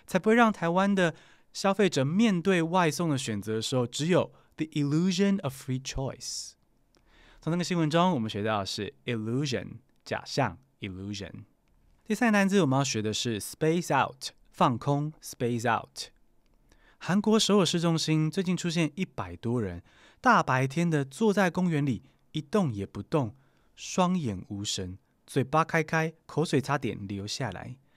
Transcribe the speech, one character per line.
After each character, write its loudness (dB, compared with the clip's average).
才 -2
不 0
会 6
让 6
台 -4
湾 2
的 2
消 0
费 2
者 2
面 2
对 2
外 2
送 0
的 0
选 -4
择 -4
的 -2
时 -4
候， 2
只 -4
有 4
the -4
illusion 0
of -4
free -6
choice。 -8
从 -6
那 0
个 -2
新 -2
闻 2
中， 4
我 0
们 -2
学 -4
到 0
的 -4
是 -6
illusion， -4
假 -6
象， -2
illusion。 -10
第 -4
三 2
个 4
单 4
字 4
我 4
们 2
要 2
学 -2
的 -2
是 -2
space -2
out， 0
放 0
空， -2
space -4
out。 -4
韩 0
国 4
首 4
尔 6
市 2
中 2
心 2
最 -2
近 -2
出 -4
现 0
一 -4
百 -10
多 -2
人， -6
大 6
白 2
天 0
的 2
坐 0
在 2
公 0
园 0
里 -2
一 -4
动 0
也 -6
不 -10
动， -2
双 0
眼 -4
无 -8
神， -6
嘴 0
巴 0
开 0
开， -2
口 -2
水 0
差 -2
点 -6
流 -6
下 -6
来。 -12